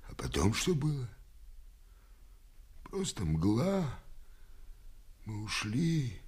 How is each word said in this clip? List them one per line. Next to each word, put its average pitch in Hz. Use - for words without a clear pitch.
А -
потом 87
что 180
было? 143
Просто -
мгла. 117
Мы 107
ушли. 127